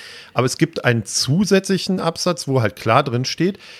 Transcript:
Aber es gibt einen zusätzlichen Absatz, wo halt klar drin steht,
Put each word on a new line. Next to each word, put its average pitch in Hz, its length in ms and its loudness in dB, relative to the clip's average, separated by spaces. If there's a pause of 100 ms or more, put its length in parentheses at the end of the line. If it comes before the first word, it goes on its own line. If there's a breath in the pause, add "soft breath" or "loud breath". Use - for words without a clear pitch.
(360 loud breath)
Aber 123 100 2
es - 140 -2
gibt - 260 0
einen 117 200 2
zusätzlichen 190 920 0
Absatz, 170 480 -4
wo 131 140 2
halt 107 140 0
klar 117 280 4
drin 127 220 -2
steht, 190 320 -2 (220 loud breath)